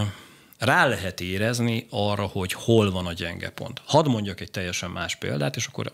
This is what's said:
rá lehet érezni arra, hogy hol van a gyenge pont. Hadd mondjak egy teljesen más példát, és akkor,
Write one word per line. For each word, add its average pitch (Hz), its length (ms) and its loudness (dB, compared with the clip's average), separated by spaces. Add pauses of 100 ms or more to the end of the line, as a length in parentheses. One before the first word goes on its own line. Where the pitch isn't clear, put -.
(580)
rá 151 300 4
lehet 95 340 -2
érezni 113 680 0
arra, 104 360 0
hogy 95 280 -4
hol 110 380 6
van 90 140 -2
a 87 80 -4
gyenge 90 360 -6
pont. - 360 -10
Hadd 151 240 4
mondjak 104 300 -2
egy 82 120 -12
teljesen 90 380 -6
más 87 260 -6
példát, 143 400 -2
és 117 100 -2
akkor, - 280 -8